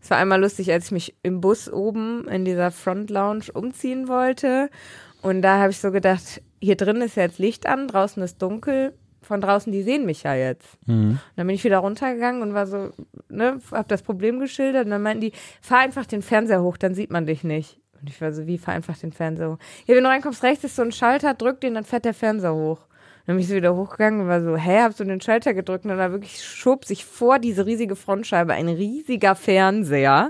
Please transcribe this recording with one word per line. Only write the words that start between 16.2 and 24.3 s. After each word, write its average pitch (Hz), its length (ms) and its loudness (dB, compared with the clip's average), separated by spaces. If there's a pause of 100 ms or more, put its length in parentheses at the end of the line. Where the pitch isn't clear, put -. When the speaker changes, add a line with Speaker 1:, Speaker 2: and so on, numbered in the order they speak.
Speaker 1:
Fernseher 220 400 2
hoch, 175 140 -2
dann 185 180 -2
sieht 190 160 -6
man 165 160 -2
dich 156 160 -4
nicht. 156 360 -6 (220)
Und 143 80 -14
ich 135 120 -20
war 156 120 -4
so, 156 140 -10
wie, 175 100 -2
fahr - 160 -6
einfach 165 240 -8
den 165 160 -12
Fernseher 160 380 -4
hoch? 160 60 -8 (280)
Ja, 233 100 6
wenn 254 80 6
du 254 60 4
reinkommst, 269 320 -2
rechts 269 220 2
ist 285 140 -8
so 254 40 0
ein 233 100 0
Schalter, 269 440 2
drück 254 260 -2
den, 240 140 -2
dann 220 100 -6
fährt 240 200 -4
der 220 100 0
Fernseher 208 400 -2
hoch. 156 240 -2 (480)
Dann 175 100 0
bin 185 40 0
ich 175 80 -2
so 202 60 -2
wieder 175 200 2
hochgegangen 214 460 0
und 185 60 -2
war 175 160 2